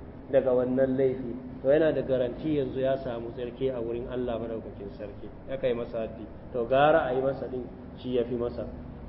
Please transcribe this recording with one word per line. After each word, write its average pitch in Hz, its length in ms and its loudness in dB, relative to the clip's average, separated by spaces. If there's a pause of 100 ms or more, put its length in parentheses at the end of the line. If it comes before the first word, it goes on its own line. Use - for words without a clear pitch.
(300)
daga 131 220 6
wannan 127 440 4
laifi. 131 380 2 (280)
To 131 60 2
yana 156 240 8
da 131 100 0
garanti 127 560 0
yanzu 127 200 0
ya 131 200 2
samu 117 360 -6
tsarki 123 360 -2
a 120 120 -4
wurin 117 260 -4
Allah 123 300 -2
madaukakin 104 560 -8
sarki. 104 320 -12 (240)
Ya 135 80 -4
kai 131 160 2
masa 117 320 -4
haddi. - 160 -10 (300)
To 123 140 0
gara 143 440 6
a - 40 0
yi 131 80 2
masa 135 280 0
din, 127 140 -4 (320)
shi 127 180 -4
ya 120 80 4
fi 120 140 -4
masa. 117 300 -4 (420)